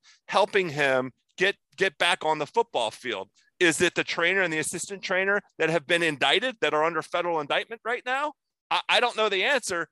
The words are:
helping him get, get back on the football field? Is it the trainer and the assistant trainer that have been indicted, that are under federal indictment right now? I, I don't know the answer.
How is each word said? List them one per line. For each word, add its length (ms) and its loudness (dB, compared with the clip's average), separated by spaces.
helping 400 2
him 460 0
get, 180 0
get 200 -2
back 280 0
on 120 0
the 100 -4
football 440 -2
field? 380 -8
Is 220 4
it 140 2
the 80 0
trainer 380 0
and 100 0
the 80 -2
assistant 420 -8
trainer 400 0
that 120 0
have 180 0
been 160 2
indicted, 560 0
that 140 0
are 100 2
under 180 0
federal 380 -4
indictment 460 -4
right 200 -4
now? 280 -4
I, 200 0
I 100 4
don't 160 2
know 140 2
the 160 0
answer. 460 -2